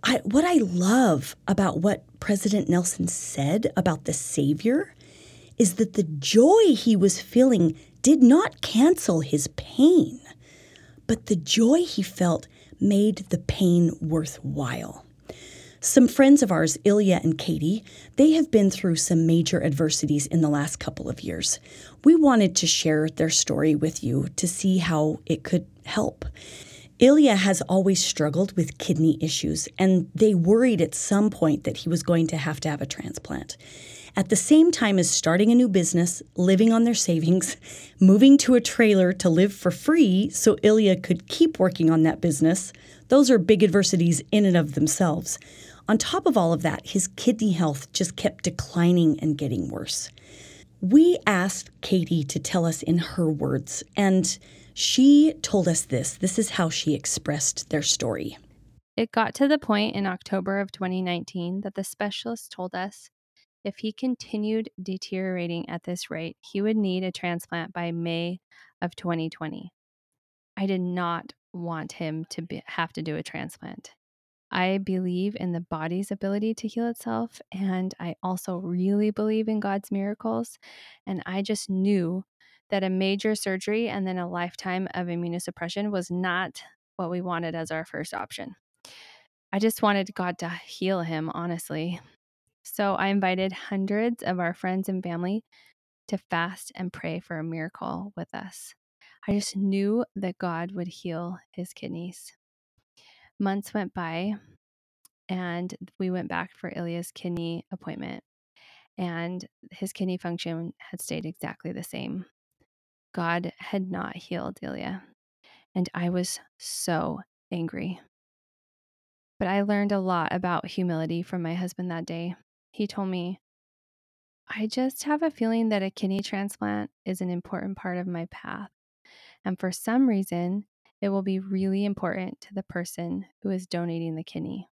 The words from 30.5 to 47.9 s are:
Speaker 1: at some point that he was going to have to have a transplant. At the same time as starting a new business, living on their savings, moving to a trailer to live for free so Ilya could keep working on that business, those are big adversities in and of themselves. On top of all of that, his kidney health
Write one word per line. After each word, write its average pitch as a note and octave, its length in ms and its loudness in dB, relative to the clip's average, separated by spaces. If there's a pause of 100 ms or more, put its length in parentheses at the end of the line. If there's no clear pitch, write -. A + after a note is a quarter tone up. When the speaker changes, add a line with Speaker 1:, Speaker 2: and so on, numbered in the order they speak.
Speaker 1:
at - 160 0
some G#3 340 0
point D#3 360 0
that A#2 100 -4
he - 140 -6
was E3 120 0
going E3 260 2
to D#3+ 100 -4
have D3+ 240 -4
to D#3+ 80 -2
have D3 120 -4
a - 40 -4
transplant. - 720 -12 (580)
At G3 140 0
the G#3+ 80 4
same D#4+ 340 8
time G#3 260 2
as F3 120 4
starting F#3 420 4
a A#3 40 6
new B3 120 6
business, F3 560 2 (140)
living F#3+ 340 6
on A3+ 140 4
their A#3 80 2
savings, E3+ 640 2 (420)
moving G#3+ 380 10
to B3+ 180 6
a A#3+ 60 6
trailer G3 500 4
to F#3 180 2
live F#3+ 240 4
for - 160 -2
free A3+ 600 4
so - 340 4
Ilya G#3 380 6
could - 260 -2
keep - 320 2
working F3 300 2
on D#3+ 140 4
that - 180 2
business, D#3+ 500 0 (380)
those C4 200 6
are B3 80 8
big F#3+ 280 6
adversities E3+ 560 2 (100)
in G#3 140 4
and F3+ 100 4
of D3+ 200 2
themselves. D#3+ 600 0 (480)
On A3 120 2
top F4+ 280 -2
of A#3+ 120 4
all E3+ 160 4
of F3 80 -2
that, - 260 -4
his - 220 -2
kidney A3 420 0
health D#3+ 400 -2